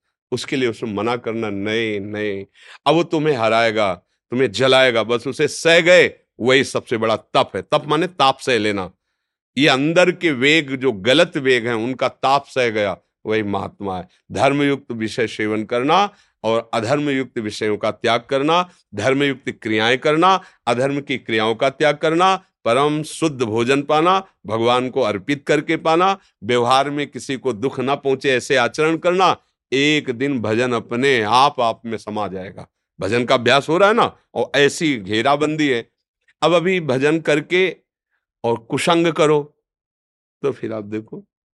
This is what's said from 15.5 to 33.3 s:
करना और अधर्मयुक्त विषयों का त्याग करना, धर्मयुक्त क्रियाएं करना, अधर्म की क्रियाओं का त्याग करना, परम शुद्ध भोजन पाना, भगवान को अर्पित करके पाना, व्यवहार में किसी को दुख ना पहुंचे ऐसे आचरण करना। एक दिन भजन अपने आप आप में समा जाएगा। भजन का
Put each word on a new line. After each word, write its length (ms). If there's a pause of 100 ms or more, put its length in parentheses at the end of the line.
करना 500 (300)
और 300
अधर्मयुक्त 640
विषयों 380
का 140
त्याग 300 (100)
करना, 400 (240)
धर्मयुक्त 560 (120)
क्रियाएं 360
करना, 420 (260)
अधर्म 340
की 180
क्रियाओं 360
का 160
त्याग 260
करना, 480 (200)
परम 380
शुद्ध 400
भोजन 400
पाना, 440 (200)
भगवान 440
को 100
अर्पित 460
करके 300
पाना, 420 (260)
व्यवहार 460
में 160
किसी 300
को 160
दुख 280
ना 140
पहुंचे 360
ऐसे 260
आचरण 400
करना। 400 (360)
एक 380
दिन 300
भजन 320
अपने 500
आप 380
आप 260
में 120
समा 300
जाएगा। 400 (320)
भजन 240
का 100